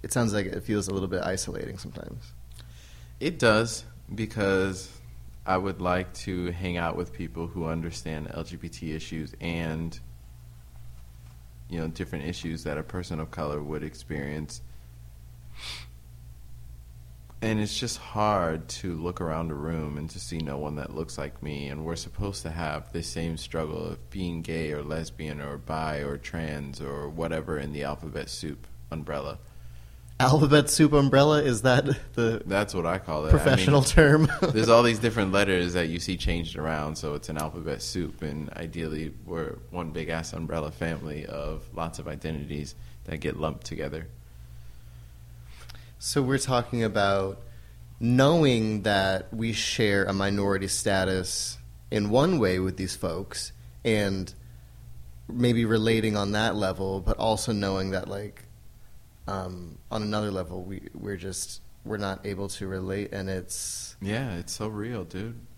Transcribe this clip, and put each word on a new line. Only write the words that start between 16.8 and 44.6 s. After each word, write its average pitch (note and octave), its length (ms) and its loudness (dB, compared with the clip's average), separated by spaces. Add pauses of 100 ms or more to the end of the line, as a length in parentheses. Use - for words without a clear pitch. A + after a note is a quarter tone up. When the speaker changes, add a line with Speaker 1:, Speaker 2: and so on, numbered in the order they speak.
Speaker 2:
And A2 180 2
it's G#2 200 -2
just - 200 -4
hard F#2 720 2
to F2 260 -6
look F2 260 -4
around E2 300 -2
a D2 40 -4
room D2+ 440 -4
and D#2 120 -6
to - 80 -12
see E2+ 200 -6
no C#2+ 180 -4
one D2+ 200 -4
that C#2+ 180 -8
looks D#2+ 200 -6
like C#2+ 280 -8
me, C#2+ 240 -6
and D2 180 -6
we're E2+ 100 -4
supposed - 460 -6
to D#2+ 80 -8
have D#2 420 -6
the E2+ 120 -6
same E2 340 -4
struggle D#2+ 480 -6
of E2 240 -8
being F2 320 -4
gay D#2+ 300 -4
or D2 100 -4
lesbian D2+ 600 -6
or C#2+ 160 -6
bi D#2 400 -4
or C#2+ 200 -4
trans D2 640 -6
or C#2+ 260 -6
whatever D#2+ 520 -2
in C#2+ 120 -4
the D2 120 -4
alphabet C#2+ 460 -6
soup C#2 360 -8 (240)
umbrella. D2 480 -4 (800)
Speaker 1:
Alphabet C#3+ 520 8
soup D3+ 240 8
umbrella, C#3+ 500 8
is A#2 200 2
that C3 220 8 (280)
the A2+ 320 2
Speaker 2:
That's G2+ 280 2
what F2 120 0
I F2+ 140 2
call D2+ 260 -2
it. D#2 40 0
I D#2 40 12
mean, D3+ 80 8
Speaker 1:
professional - 400 8
term? D3+ 540 10
<laughs> - 60 -2
Speaker 2:
there's A2+ 280 4
all A#2 120 12
these A#2 180 6
different G#2+ 340 2
letters F#2 400 4
that F2 160 2
you E2 100 -2
see F#2 160 -2
changed E2+ 420 0
around, D#2 380 -2
so D2+ 200 -4
it's D2 120 -8
an D#2+ 100 -4
alphabet D#2 440 -4
soup, - 400 -4
and D2+ 320 -6
ideally D#2+ 600 -6 (120)
we're D#2+ 320 -6 (140)
one E2+ 200 -6
big D#2+ 160 -4
ass E2 240 -4
umbrella D#2+ 400 -4
family D2+ 540 -4
of D2 380 -6 (100)
lots E2 260 -6
of D2 80 -8
identities D2 680 -6 (300)
that D2+ 120 -4
get D2+ 200 -2
lumped D#2 280 -4
together. D#2 420 -6 (1900)